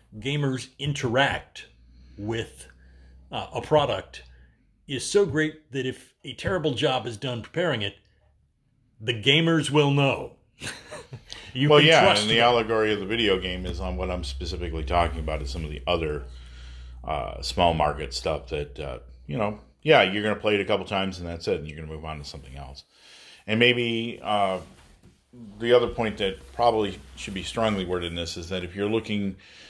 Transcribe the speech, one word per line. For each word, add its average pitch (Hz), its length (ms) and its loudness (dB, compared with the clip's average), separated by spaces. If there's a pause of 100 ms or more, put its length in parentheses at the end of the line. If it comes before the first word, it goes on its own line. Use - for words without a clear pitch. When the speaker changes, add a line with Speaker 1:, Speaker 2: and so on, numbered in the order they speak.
(180)
Speaker 1:
gamers 135 500 -2 (100)
interact 131 880 -2 (500)
with, 110 500 -8 (640)
uh, 104 240 -8
a 123 80 -2
product 135 640 0 (640)
is 131 180 -6
so 202 200 4
great 151 460 -2
that 131 140 -4
if - 280 -10 (100)
a 131 100 -10
terrible 165 400 -2
job 127 320 0
is 117 100 -8
done 123 260 -6
preparing 151 400 -2
it, 101 120 -6 (1040)
the 117 140 -4
gamers 147 560 4
will 143 220 4
know. 135 400 0 (280)
<laughs> - 80 -10 (840)
You 139 160 4
Speaker 2:
Well, 147 80 12
Speaker 1:
can 151 100 8
Speaker 2:
yeah, 156 140 10
Speaker 1:
trust 104 200 6
Speaker 2:
and 107 80 0
the 113 60 4
Speaker 1:
them. 117 80 6
Speaker 2:
allegory 110 480 4
of 101 80 0
the 95 60 -4
video 104 340 2
game 92 240 -6
is 90 160 -6
on 92 160 -4
what 92 140 -4
I'm 90 120 -2
specifically 85 600 -6
talking 85 340 2
about 78 220 -4
is 67 100 -8
some 80 140 -6
of 73 60 -8
the 73 160 -12
other, 80 380 -2 (800)
uh, 57 380 -6
small 85 320 2
market 76 380 -2
stuff 76 360 -4
that, 73 300 -8
uh, 67 200 -10 (280)
you 139 120 -6
know, 104 200 -4 (240)
yeah, 147 200 8
you're 98 200 2
gonna 104 140 0
play 107 200 0
it 101 40 2
a 95 40 0
couple 98 200 0
times 95 340 -4
and 87 80 -8
that's 85 220 -6
it, 92 120 0
and 76 80 -12
you're 76 120 -14
gonna 78 120 -12
move 78 120 -12
on 78 140 -10
to 71 60 -14
something 67 320 -16
else. 69 280 -16 (640)
And 110 120 0
maybe, 117 640 2
uh, 98 360 0 (1000)
the 117 140 4
other 117 160 6
point 113 300 -4
that 98 180 -2 (160)
probably 110 460 2 (180)
should - 180 -10
be 92 80 -6
strongly 104 420 0
worded 87 260 -4
in 85 60 -10
this 85 200 -6
is 85 140 -12
that 92 140 -4
if 87 100 -12
you're 101 140 -2
looking 104 480 -2 (340)